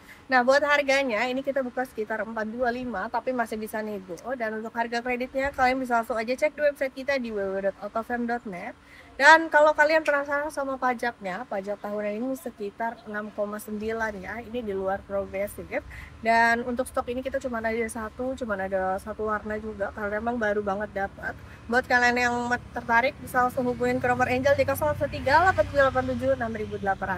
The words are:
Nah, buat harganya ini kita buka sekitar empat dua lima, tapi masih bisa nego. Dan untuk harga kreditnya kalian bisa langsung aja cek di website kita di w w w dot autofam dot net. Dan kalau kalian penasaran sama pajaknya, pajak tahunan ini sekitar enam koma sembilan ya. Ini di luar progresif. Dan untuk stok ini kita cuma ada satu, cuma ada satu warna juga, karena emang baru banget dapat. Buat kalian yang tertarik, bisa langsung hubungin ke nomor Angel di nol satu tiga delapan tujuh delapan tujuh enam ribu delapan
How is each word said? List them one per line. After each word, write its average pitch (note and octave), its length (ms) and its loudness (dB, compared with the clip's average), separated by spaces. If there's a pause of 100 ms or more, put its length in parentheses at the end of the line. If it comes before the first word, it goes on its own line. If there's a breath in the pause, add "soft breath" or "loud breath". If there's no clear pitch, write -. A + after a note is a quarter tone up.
(300 loud breath)
Nah, B3 180 4
buat C#4+ 160 6
harganya C4+ 640 2
ini C4 160 -2
kita C#4 160 -2
buka B3 240 -4
sekitar A3 400 -6
empat A3+ 240 -6
dua A#3+ 240 0
lima, A#3+ 400 -4
tapi B3+ 240 -2
masih A3+ 240 -2
bisa G#3+ 240 -6
nego. F#3+ 320 -8 (240)
Dan A3 240 -4
untuk A3+ 80 -10
harga A#3 320 -2
kreditnya C4 480 -2
kalian C4 300 2
bisa A#3+ 180 2
langsung A#3 160 -2
aja A3+ 160 -4
cek D4 240 0
di C#4+ 80 -8
website C#4+ 320 0
kita C4+ 240 -2
di A#3 160 -6
w - 0 -
w G3 160 -2
w F#3+ 40 -2 (120)
dot F#3+ 140 -2
autofam A#3 480 -4
dot A#3+ 180 -4
net. G3 240 -10 (480 loud breath)
Dan D#4+ 340 10
kalau D4+ 220 8
kalian D#4 260 6
penasaran C#4+ 480 0
sama C4+ 320 -6
pajaknya, A#3+ 640 -2
pajak G3+ 380 -6
tahunan G#3 320 -4
ini B3+ 180 -4
sekitar A#3 720 -8
enam G#3+ 300 -8
koma G#3 260 -4
sembilan G#3+ 560 -4
ya. F#3+ 220 -10
Ini A#3 260 -8
di G3+ 80 -4
luar F#3+ 300 -2
progresif. G3 800 -6 (400 loud breath)
Dan A#3 420 4
untuk B3+ 220 -2
stok B3+ 240 -4
ini B3+ 100 -4
kita C4 160 -4
cuma B3 240 -4
ada A3+ 80 -2 (160)
satu, A3+ 480 -6
cuma A3+ 240 -4
ada F#3+ 460 -2
satu G#3+ 260 -6
warna G#3+ 320 -4
juga, G#3+ 320 -6
karena G#3 240 -4
emang A#3 240 -4
baru G#3 220 0
banget G3+ 420 -4
dapat. - 320 -8 (320 loud breath)
Buat B3+ 160 4
kalian B3 320 4
yang A#3+ 160 2 (400)
tertarik, A#3+ 460 2
bisa B3+ 260 2
langsung B3 220 0
hubungin B3 340 0
ke B3+ 80 2
nomor B3 220 2
Angel C#4 260 4
di C4+ 80 6
nol C#4 140 -2
satu D4 320 0
tiga C#4 320 4
delapan F4 260 4
tujuh C#4+ 160 -4
delapan B3+ 180 2 (120)
tujuh B3+ 140 0 (100)
enam A3+ 160 -2
ribu G#3 260 -6
delapan F#3+ 260 -2 (100)